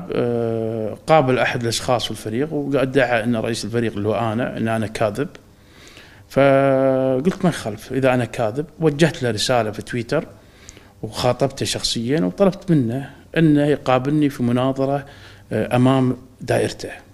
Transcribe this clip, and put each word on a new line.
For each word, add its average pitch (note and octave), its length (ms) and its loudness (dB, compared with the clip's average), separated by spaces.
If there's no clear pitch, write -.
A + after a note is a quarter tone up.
آه، A2+ 840 -2
قابل C3 320 4
أحد A#2+ 220 -2
الأشخاص A#2 440 -2
في - 60 -8
الفريق A#2+ 420 -6
وادعى C3 680 0
أن A#2+ 120 0
رئيس A2 300 -4
الفريق A2 280 -2
اللي G2+ 140 -4
هو G#2+ 80 0
أنا، A#2 420 -4
إن A2+ 100 -2
أنا A2+ 200 -2
كاذب. A2 400 -2
فقلت: C3+ 1120 2
"ما F3+ 60 2
يخالف، - 440 -6
إذا C3 200 2
أنا B2 120 0
كاذب". B2 400 -4
وجهت D3+ 440 2
له A#2+ 80 0
رسالة G#2+ 400 0
في G#2 100 -10
تويتر B2 460 -4
وخاطبته B2 640 -2
شخصيا A#2+ 560 -2
وطلبت F3+ 500 0
منه C3+ 380 0
إنه D3 280 6
يقابلني C#3+ 640 2
في B2 140 -4
مناظرة، C3+ 640 0
آه، A2 240 0
أمام B2+ 420 4
دائرته، A2 480 -2